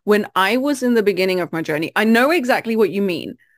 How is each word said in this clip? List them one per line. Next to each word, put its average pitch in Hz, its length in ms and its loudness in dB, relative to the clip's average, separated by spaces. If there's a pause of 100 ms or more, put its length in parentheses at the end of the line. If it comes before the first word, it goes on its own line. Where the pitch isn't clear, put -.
when 208 220 2 (100)
I 190 220 2
was 277 240 -2
in 247 120 2
the 214 80 4
beginning 185 380 0
of 165 120 -6
my 165 100 -4
journey, 156 340 -4
I 214 80 2
know 233 260 4
exactly 240 460 -2
what 208 140 2
you 202 120 -4
mean. 180 320 -4 (240)